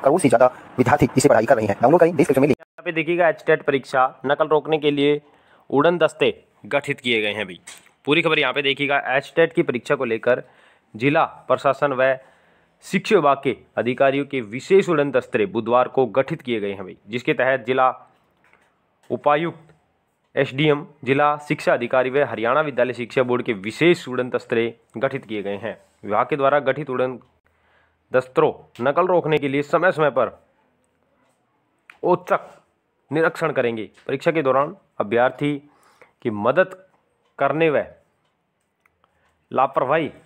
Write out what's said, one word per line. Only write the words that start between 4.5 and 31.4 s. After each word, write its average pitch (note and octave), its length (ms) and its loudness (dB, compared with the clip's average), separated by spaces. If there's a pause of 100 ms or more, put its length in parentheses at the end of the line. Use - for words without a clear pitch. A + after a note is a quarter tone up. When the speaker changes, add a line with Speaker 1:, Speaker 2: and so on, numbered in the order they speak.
Speaker 2:
के D3 120 2
लिए D3 300 0 (500)
उड़न D#3+ 280 2
दस्ते D3 380 0 (300)
गठित C#3 340 -4
किए A#2 220 0
गए G#2 100 -4
हैं G#2 80 -6
अभी। F2+ 180 -10 (480)
पूरी D3+ 160 2
खबर D#3 160 0
यहाँ C3 140 0
पे C#3+ 100 -4
देखिएगा। C#3 360 -2 (100)
एचटेट E3 440 0
की E3+ 100 0
परीक्षा C3 320 -2
को C3 100 -4
लेकर A#2+ 380 0 (520)
जिला C#3+ 300 2 (240)
प्रशासन C3+ 440 0
व B2+ 140 0 (760)
शिक्षा G3 320 0
विभाग C#3+ 280 4
के B2 120 -2 (200)
अधिकारियों C3+ 500 0
के C3+ 160 -6
विशेष C3+ 460 0
उड़न C#3+ 220 0
दस्ते A#2 360 0
बुधवार A2+ 420 0
को C3 200 0
गठित C3+ 340 -2
किए A#2 180 -4
गए G2+ 100 -6
हैं G2 140 -12
भाई, F2+ 120 -16 (100)
जिसके A#2+ 280 -4
तहत B2+ 320 0
जिला C3 220 2 (1200)
उपायुक्त, D3+ 640 -4 (600)
एसडीएम, C#3+ 520 0 (180)
जिला D3 340 2
शिक्षा D3+ 340 -2
अधिकारी B2+ 380 0
व C#3 140 0
हरियाणा A2+ 380 -2
विद्यालय B2 320 -2
शिक्षा A#2+ 280 -2
बोर्ड B2 200 0
के A#2+ 180 -4
विशेष D#3 480 0
उड़न B2 220 -4
दस्ते A#2 360 -2 (320)
गठित C3 260 -4
किए G#2 180 -8
गए G2+ 140 -6
हैं। G2+ 200 -10 (280)
विभाग G#2+ 220 -2
के D#3 100 -4
द्वारा C#3 260 2
गठित C3 280 -4
उड़न B2+ 280 -4 (920)
दस्तों C3 400 0 (280)
नकल C#3+ 260 2
रोकने D#3 320 0
के C#3+ 100 -2
लिए C#3 160 -2
समय F3 280 2
समय D3+ 200 0
पर A#2 240 -2 (1700)